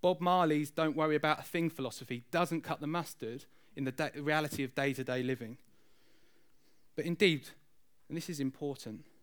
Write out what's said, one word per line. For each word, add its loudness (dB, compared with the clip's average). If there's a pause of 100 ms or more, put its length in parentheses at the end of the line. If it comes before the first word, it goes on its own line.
Bob 4
Marley's 4
"Don't 0
worry 4
about 2
a -12
thing" 0
philosophy -6
doesn't 0
cut -6
the -4
mustard -6 (300)
in -4
the -2
da-, -2
reality 0
of -6
day-to-day 0
living. -4 (1400)
But -4
indeed, 2 (580)
and -8
this -8
is -6
important -6 (180)